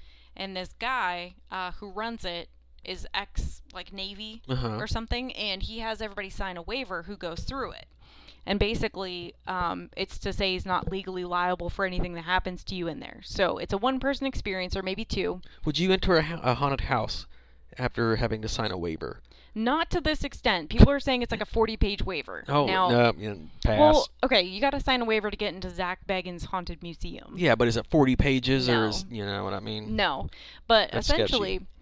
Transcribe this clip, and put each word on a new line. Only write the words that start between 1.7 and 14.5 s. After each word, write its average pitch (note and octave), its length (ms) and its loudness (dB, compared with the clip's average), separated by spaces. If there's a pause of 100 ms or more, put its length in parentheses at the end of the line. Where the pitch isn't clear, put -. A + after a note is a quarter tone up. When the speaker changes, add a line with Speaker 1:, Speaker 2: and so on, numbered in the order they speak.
Speaker 1:
who G#3 180 -12
runs A3 340 -8
it F3 240 -8 (360)
is - 280 -10
ex, - 480 -4 (120)
like, F3+ 200 -14
Navy G3+ 560 -12
Speaker 2:
Uh-huh. A#2 280 -2
Speaker 1:
or G#3+ 100 -4
something, A#3+ 480 -4
and G3 300 -4
he A3 160 -6
has A3 200 -6
everybody G3+ 300 -8
sign F#3+ 260 -6
a E3+ 60 -8
waiver G3 400 -6
who F#3+ 140 -12
goes E3+ 260 -8
through B3 300 -6
it. - 140 -18 (580)
And G3 140 0
basically, F#3+ 760 -2 (120)
um, F3+ 500 -4
it's - 220 -6
to G3 140 -4
say F#3+ 200 0
he's F#3 140 -4
not F3+ 240 -2
legally F#3+ 340 -4
liable F3 460 0
for G3 140 -2
anything F3+ 300 0
that E3 80 -8
happens F3+ 420 0
to - 100 -6
you F3 140 -4
in D3+ 120 -6
there. - 220 -14
So - 360 2
it's - 140 -6
a G3 60 0
one-person C4 480 0
experience, F#3+ 500 -4